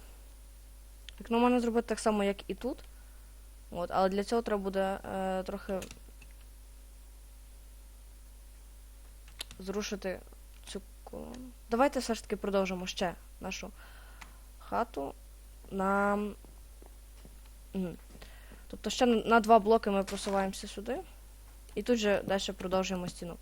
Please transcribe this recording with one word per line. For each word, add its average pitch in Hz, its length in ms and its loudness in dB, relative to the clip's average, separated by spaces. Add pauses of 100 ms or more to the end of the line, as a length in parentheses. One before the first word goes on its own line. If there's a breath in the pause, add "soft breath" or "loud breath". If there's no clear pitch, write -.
(1200 loud breath)
Вікно 226 180 4
можна 247 220 8
зробити 233 280 4
так 214 120 0
само, 208 240 6
як 196 260 0
і 196 40 -4
тут. 254 300 -4 (880 soft breath)
От, 175 220 -2
але 190 160 6
для 196 160 2
цього 233 180 4
треба 214 200 2
буде, 190 420 2
е, 190 380 0
трохи 190 380 -4 (3750)
зрушити 190 640 -2 (460)
цю - 160 -8 (220)
ко-, - 280 -10 (380)
давайте 262 300 6
все 233 140 0
ж - 80 -6
таки - 140 -4
продовжимо 190 500 2
ще 175 280 -2 (260)
нашу 185 300 -8 (880 loud breath)
хату - 560 -2 (560)
на, 196 460 4 (1600)
мгм. 185 220 -2 (760 loud breath)
Тобто 202 200 -4
ще 254 160 6
на, 226 180 8
на 233 160 10
два 220 180 12
блоки 214 320 6
ми 196 140 4
просуваємося 196 640 0
сюди. 226 320 -4 (720 loud breath)
І 214 80 0
тут 240 160 6
же 208 240 6
далі 190 340 0
продовжуємо 185 520 0
стіну. 170 340 -8